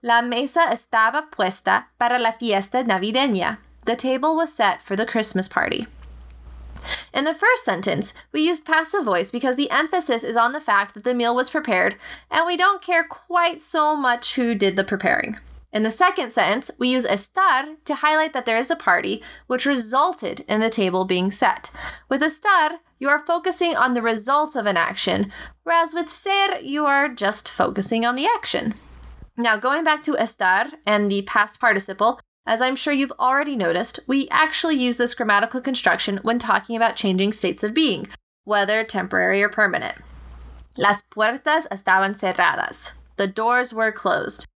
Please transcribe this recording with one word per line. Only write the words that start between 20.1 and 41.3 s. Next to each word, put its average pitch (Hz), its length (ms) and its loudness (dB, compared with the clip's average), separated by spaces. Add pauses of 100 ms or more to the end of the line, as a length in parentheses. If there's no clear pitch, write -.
in 214 140 0
the 226 100 2
table 185 360 0
being 185 260 0
set. - 380 0 (380)
With 262 120 0
estar, 320 600 2 (180)
you 269 100 -2
are 294 180 2
focusing 339 480 0
on 247 200 2
the 240 80 -2
results 240 520 0
of 226 120 -2
an 196 100 2
action, 190 560 0 (300)
whereas 330 320 0
with 330 160 -4
ser, 392 500 0
you 294 240 -4
are 277 240 2
just 208 400 -4
focusing 202 560 -4
on 247 120 -2
the 285 100 -2
action. 370 480 -4 (640)
Now, 233 200 2
going 262 260 0
back 302 200 0
to 302 100 -2
estar 220 600 0 (120)
and 208 260 2
the 196 120 0
past 208 360 0
participle, 208 640 0 (260)
as 226 140 0
I'm 254 160 2
sure 294 160 -2
you've 277 260 -2
already 277 380 0
noticed, 175 500 -2
we 269 240 0
actually 311 460 2
use 247 220 2
this 247 160 0
grammatical 226 480 0
construction 196 600 0
when 233 160 0
talking 220 380 -2
about 226 200 2
changing 196 360 0
states 190 320 -2
of 214 80 -2
being, 240 360 0 (360)
whether 208 400 2
temporary 190 580 0
or 208 60 2
permanent. 202 480 0 (800)
"Las 208 260 2
puertas 277 680 0